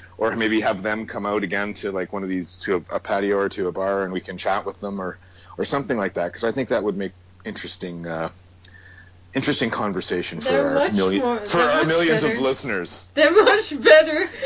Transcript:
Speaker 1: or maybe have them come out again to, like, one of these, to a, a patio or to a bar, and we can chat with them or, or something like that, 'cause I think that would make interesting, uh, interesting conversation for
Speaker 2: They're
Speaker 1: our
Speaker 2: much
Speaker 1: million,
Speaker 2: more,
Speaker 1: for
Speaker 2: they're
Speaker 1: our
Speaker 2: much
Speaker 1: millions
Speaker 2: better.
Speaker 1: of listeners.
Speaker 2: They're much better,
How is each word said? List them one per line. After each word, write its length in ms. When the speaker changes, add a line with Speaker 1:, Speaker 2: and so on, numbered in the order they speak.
Speaker 1:
or 200
maybe 240
have 200
them 260
come 180
out 180
again 300
to, 180
like, 220
one 100
of 60
these, 300
to 320
a, 40
a 40
patio 380
or 120
to 180
a 60
bar, 300
and 100
we 80
can 160
chat 280
with 160
them 200
or, 160
or 80
something 320
like 180
that, 180
'cause 100
I 80
think 180
that 140
would 140
make 160
interesting, 600
uh, 240
interesting 360
conversation 720
for 80
Speaker 2:
They're 180
Speaker 1:
our 80
Speaker 2:
much 200
Speaker 1:
million, 280
Speaker 2:
more, 220
Speaker 1:
for 140
Speaker 2:
they're 100
Speaker 1:
our 100
Speaker 2:
much 80
Speaker 1:
millions 360
Speaker 2:
better. 120
Speaker 1:
of 60
listeners. 720
Speaker 2:
They're 180
much 380
better, 460